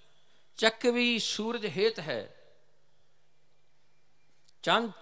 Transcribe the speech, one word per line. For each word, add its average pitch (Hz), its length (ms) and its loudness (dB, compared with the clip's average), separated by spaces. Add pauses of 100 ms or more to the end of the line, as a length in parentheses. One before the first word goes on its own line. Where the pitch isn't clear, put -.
(580)
ਚੱਕਵੀ 240 640 2
ਸੂਰਜ 214 460 -4
ਹੇਤ 202 340 0
ਹੈ, 123 360 -6 (2250)
ਚੰਦ 208 280 2 (100)